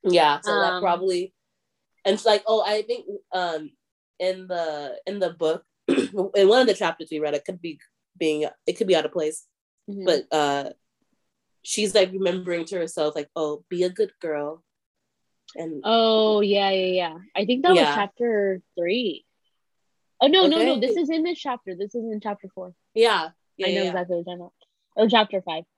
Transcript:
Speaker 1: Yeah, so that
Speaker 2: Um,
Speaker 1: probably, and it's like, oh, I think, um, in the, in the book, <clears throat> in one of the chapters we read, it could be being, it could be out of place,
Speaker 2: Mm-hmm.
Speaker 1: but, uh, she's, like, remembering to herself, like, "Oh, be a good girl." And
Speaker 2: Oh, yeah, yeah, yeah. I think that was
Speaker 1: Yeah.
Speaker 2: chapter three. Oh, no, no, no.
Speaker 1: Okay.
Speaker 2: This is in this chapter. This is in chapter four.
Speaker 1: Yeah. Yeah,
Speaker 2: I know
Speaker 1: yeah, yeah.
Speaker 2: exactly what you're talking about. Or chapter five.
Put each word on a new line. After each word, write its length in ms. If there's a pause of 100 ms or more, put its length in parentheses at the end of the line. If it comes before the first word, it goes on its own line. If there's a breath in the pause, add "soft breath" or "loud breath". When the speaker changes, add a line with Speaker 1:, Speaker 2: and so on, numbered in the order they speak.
(140)
Speaker 1:
Yeah, 260
so 100 (100)
that 140
Speaker 2:
Um, 80
Speaker 1:
probably, 520 (680)
and 100
it's 100
like, 220
oh, 160
I 200
think, 240 (260)
um, 400 (460)
in 280
the, 600
in 120
the 120
book, 340 (120)
<clears throat> 120
in 600
one 120
of 60
the 80
chapters 360
we 80
read, 160
it 100
could 160
be 180 (380)
being, 300 (200)
it 80
could 120
be 100
out 80
of 80
place, 320 (460)
Speaker 2:
Mm-hmm. 140
Speaker 1:
but, 280
uh, 380 (920)
she's, 320
like, 180
remembering 540
to 100
herself, 380
like, 220
"Oh, 320
be 140
a 80
good 300
girl." 420 (920)
And 280
Speaker 2:
Oh, 560
yeah, 300
yeah, 240
yeah. 240 (180)
I 100
think 160
that 80
was 100
Speaker 1:
Yeah. 140
Speaker 2:
chapter 680 (160)
three. 460 (960)
Oh, 80
no, 180
no, 120
no. 180
Speaker 1:
Okay. 100
Speaker 2:
This 100
is 140
in 140
this 140
chapter. 380
This 180
is 100
in 160
chapter 340
four. 200 (200)
Speaker 1:
Yeah. 360 (260)
Yeah, 100
Speaker 2:
I 40
know 40
Speaker 1:
yeah, 80
yeah. 80
Speaker 2:
exactly 260
what 100
you're 100
talking 40
about. 120 (440)
Or 120
chapter 340
five. 220 (140)